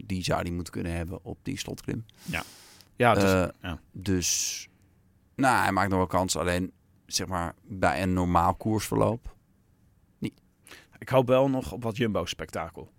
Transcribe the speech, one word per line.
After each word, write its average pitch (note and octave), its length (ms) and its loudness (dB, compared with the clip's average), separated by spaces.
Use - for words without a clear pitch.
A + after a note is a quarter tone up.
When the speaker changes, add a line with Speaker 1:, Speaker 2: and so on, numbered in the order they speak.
Speaker 1:
die F#2+ 180 -4
zou E2+ 200 0
die F2 100 -6
moeten F2 200 -6
kunnen F2+ 180 -4
hebben E2+ 320 -6
op - 200 -10
die F#2 160 -6
slotklim. - 460 -8
Speaker 2:
Ja. - 200 -6
Ja, A#2+ 180 6
het G2+ 100 4
is, F#2+ 80 6
Speaker 1:
Eh, F#2 160 4
Speaker 2:
ja. F2 180 -8
Speaker 1:
dus, - 760 -2
nou, B2 280 2
hij F#2+ 80 2
maakt G2 180 2
nog F#2+ 80 2
wel F#2 100 2
kans. F#2 300 0
Alleen, F2+ 340 0
zeg - 220 -4
maar, F2 260 -4
bij F2+ 380 0
een F#2+ 120 2
normaal F2 420 4
koersverloop A2 800 0
niet. - 140 -6
Speaker 2:
Ik - 100 -14
hoop C3 180 4
wel C3 220 4
nog B2+ 220 -2
op A#2 120 -8
wat A2 140 -4
Jumbo-spektakel. F2+ 1000 -4